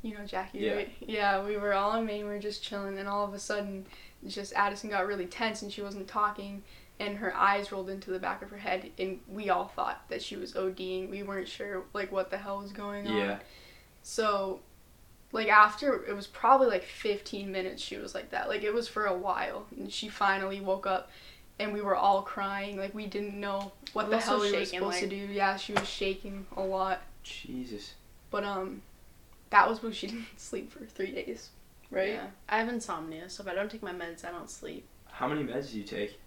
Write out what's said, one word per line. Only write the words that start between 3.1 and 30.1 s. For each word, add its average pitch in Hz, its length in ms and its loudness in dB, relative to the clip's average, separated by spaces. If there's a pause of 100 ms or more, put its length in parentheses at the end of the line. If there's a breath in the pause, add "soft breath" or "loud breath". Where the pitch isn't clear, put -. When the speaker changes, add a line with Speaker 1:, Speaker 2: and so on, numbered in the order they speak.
Speaker 1:
of 196 80 -6
a 202 40 -8
sudden, 202 460 -4 (420 loud breath)
just 196 280 -8
Addison 202 360 2
got 196 160 2
really 190 200 -2
tense, 214 360 -2
and 208 80 -8
she 208 120 -8
wasn't 196 260 -8
talking, 202 540 0 (360 loud breath)
and 202 200 -4
her 202 180 -2
eyes 202 340 4
rolled 190 200 -4
into 196 200 -8
the 185 80 0
back 185 220 -2
of 196 100 -10
her 202 80 -12
head, 190 400 -2
and 190 300 -2
we 202 220 -4
all 180 180 4
thought - 400 -2
that - 140 -6
she - 140 -8
was - 200 -6
O 190 140 0
D'ing. 185 400 -4
We 202 120 -6
weren't 196 260 -4
sure, 202 440 -6
like, 196 180 -2
what 190 200 0
the 190 80 -4
hell 196 220 -6
was 202 120 -10
going 202 360 -6
on. 220 80 2
Speaker 2:
Yeah. 202 220 2 (640 loud breath)
Speaker 1:
So, 202 580 2 (720)
like, 220 160 2
after, 214 580 10
it 202 100 -2
was 196 100 -8
probably, 262 420 8
like, 190 160 2
fifteen 202 680 -4
minutes 190 300 -4
she 202 160 -6
was - 160 -8
like - 160 -6
that. 196 180 -2
Like, 208 140 0
it 214 100 0
was 233 160 0
for 214 160 0
a 196 120 4
while, 190 500 -2 (100)
and 202 160 -8
she 214 160 -4
finally 196 540 2
woke 190 240 2
up, 190 240 0 (480 loud breath)
and 208 160 0
we 208 80 -2
were 196 140 4
all 196 260 6
crying. 196 560 -4
Like, 196 160 -4
we 214 120 -6
didn't 202 320 -4
know 196 340 -2 (200)
what 214 140 0
Speaker 3:
I'm 214 60 -2
Speaker 1:
the 226 40 6
Speaker 3:
also 226 140 2
Speaker 1:
hell 208 100 6
we 208 60 4
were 190 180 4
Speaker 3:
shaking, 180 160 -4
Speaker 1:
supposed 185 200 2
to 202 40 0
Speaker 3:
like 190 60 -2
Speaker 1:
do. 196 60 -4
Yeah, 196 420 0
she 208 160 -6
was 202 140 2
shaking 196 580 -4 (100)
a 196 60 0
lot. 190 400 0 (200)
Speaker 2:
Jesus. - 680 -10 (380)
Speaker 1:
But, 202 140 0
um, 196 360 -4 (680)
that 202 180 12
was 226 140 2
when 226 100 -4
she 196 140 -6
<laughs> 208 60 -8